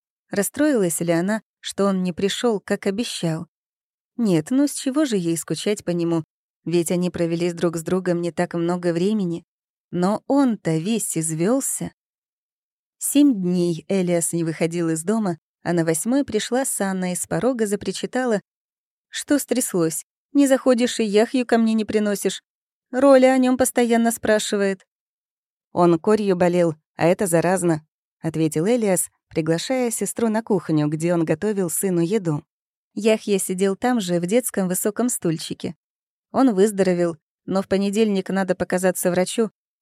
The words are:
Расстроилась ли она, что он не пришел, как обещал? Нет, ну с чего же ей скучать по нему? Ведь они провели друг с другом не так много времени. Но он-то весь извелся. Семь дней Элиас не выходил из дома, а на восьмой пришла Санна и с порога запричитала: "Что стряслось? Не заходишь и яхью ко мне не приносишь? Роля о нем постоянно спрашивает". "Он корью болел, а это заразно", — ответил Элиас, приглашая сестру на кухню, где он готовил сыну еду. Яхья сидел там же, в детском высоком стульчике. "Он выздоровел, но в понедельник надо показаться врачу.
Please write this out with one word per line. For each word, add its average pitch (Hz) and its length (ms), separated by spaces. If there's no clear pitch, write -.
Расстроилась 202 680
ли 170 140
она, 190 280
что - 240
он 190 180
не 180 80
пришел, 202 480
как - 260
обещал? 185 640
Нет, 240 340
ну 277 160
с 277 60
чего 277 320
же 233 100
ей 165 220
скучать - 480
по 175 60
нему? 170 320
Ведь 165 260
они 180 180
провели 170 440
друг 170 240
с 165 40
другом 175 400
не 170 100
так 175 240
много 175 360
времени. 175 520
Но 185 360
он-то 240 500
весь 202 400
извелся. 170 760
Семь 285 360
дней 175 540
Элиас 175 460
не 170 100
выходил 165 460
из 160 140
дома, 208 340
а 170 100
на 165 120
восьмой 233 400
пришла 240 400
Санна 190 460
и 180 40
с - 120
порога 220 400
запричитала: 202 760
"Что - 300
стряслось? 185 640
Не 277 140
заходишь 247 520
и 226 40
яхью 220 420
ко 233 120
мне 226 160
не 220 120
приносишь? 208 560
Роля 262 420
о 262 40
нем 254 200
постоянно 233 540
спрашивает". 202 760
"Он 170 280
корью 214 360
болел, 175 400
а - 100
это 190 220
заразно", — 170 580
ответил 156 440
Элиас, 214 440
приглашая 170 640
сестру 226 380
на 214 120
кухню, 160 460
где 160 260
он 165 120
готовил 185 440
сыну 180 320
еду. 170 420
Яхья 214 460
сидел 190 360
там 247 240
же, 175 200
в 175 60
детском 196 420
высоком 214 420
стульчике. - 680
"Он 247 220
выздоровел, 185 640
но 190 160
в - 60
понедельник 202 640
надо 190 260
показаться 180 560
врачу. 185 400